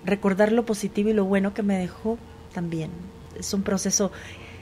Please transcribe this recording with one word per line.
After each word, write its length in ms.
recordar 480
lo 120
positivo 440
y 60
lo 100
bueno 300
que 100
me 120
dejó 420
también. 360
Es 160
un 100
proceso 500